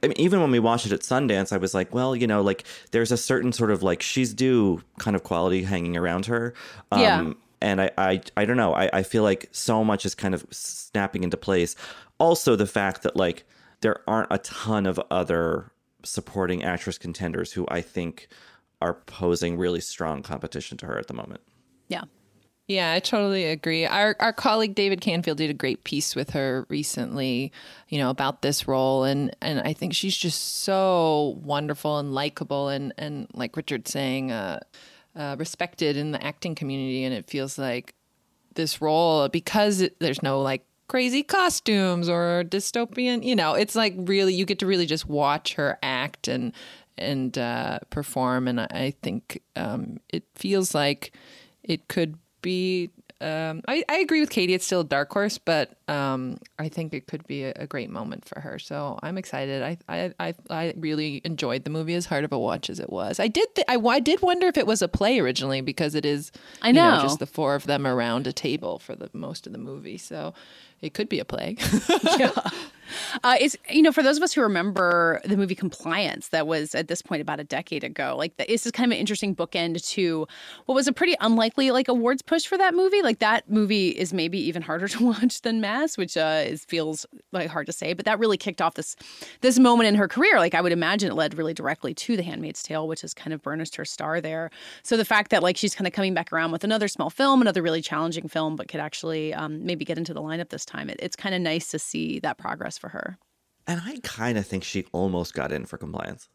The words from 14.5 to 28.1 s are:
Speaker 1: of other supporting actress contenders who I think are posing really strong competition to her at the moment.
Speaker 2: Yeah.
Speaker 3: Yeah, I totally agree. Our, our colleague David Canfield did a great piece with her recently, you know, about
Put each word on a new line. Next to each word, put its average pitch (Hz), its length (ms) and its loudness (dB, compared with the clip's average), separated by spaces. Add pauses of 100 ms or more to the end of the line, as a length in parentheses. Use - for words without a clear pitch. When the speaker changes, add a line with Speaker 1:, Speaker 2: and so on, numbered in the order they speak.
Speaker 1:
of 90 220 0
other 85 640 0 (320)
supporting - 600 -4
actress 90 340 -4
contenders 87 540 -6
who - 160 -4
I 87 120 -2
think - 460 -8 (540)
are 85 140 -2
posing 87 640 -2
really 87 240 0
strong 78 440 -6
competition - 540 -10
to - 80 -14
her 69 120 -6
at 55 80 -8
the - 80 -12
moment. - 280 -12 (440)
Speaker 2:
Yeah. - 160 -8 (680)
Speaker 3:
Yeah, 180 240 2
I 180 80 4
totally 196 460 0
agree. 160 400 0
Our, 208 340 2
our 226 120 4
colleague 220 440 2
David 196 240 2
Canfield 170 360 0
did 156 140 0
a 147 40 -2
great - 280 -2
piece - 320 -4
with 135 160 -4
her 135 380 -2
recently, 131 840 -4 (360)
you 151 100 -2
know, 135 100 2
about 131 320 -2